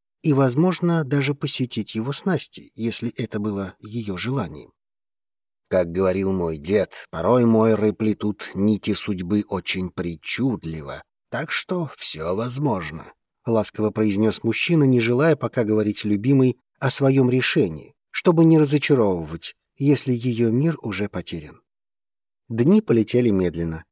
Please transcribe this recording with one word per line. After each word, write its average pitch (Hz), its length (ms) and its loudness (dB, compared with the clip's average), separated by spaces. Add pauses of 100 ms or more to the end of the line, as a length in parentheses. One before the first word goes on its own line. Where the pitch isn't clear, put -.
(220)
и, 160 100 2
возможно, 160 720 2
даже 139 300 -2
посетить - 600 -6
его 117 200 -4
с - 100 -10
Настей, - 500 -6
если 113 360 -4
это 113 280 -6
было 98 420 -6
ее 107 360 -8
желанием. 101 560 -6 (960)
«Как 90 240 0
говорил 95 400 0
мой 85 240 -2
дед, 90 540 -2
порой 110 340 2
Мойры 110 480 4
плетут 107 640 -4
нити 101 400 0
судьбы 98 520 -2
очень 92 440 -6
причудливо, 82 1120 -6 (280)
так - 220 -6
что 175 440 -4
все - 380 -4
возможно», 110 800 -4 (340)
ласково 107 440 0
произнес 107 520 0
мужчина, 143 420 2
не 127 160 4
желая 131 360 2
пока 120 280 -2
говорить 107 400 0
любимой 127 540 2 (200)
о 135 120 0
своем 135 400 4
решении, 120 640 -2 (160)
чтобы 165 340 4
не 160 140 8
разочаровывать, 107 960 0 (200)
если 139 360 2
ее 117 380 0
мир 147 320 0
уже 101 260 -4
потерян. 82 520 -10 (880)
Дни 135 320 4
полетели 120 500 2
медленно, 82 600 0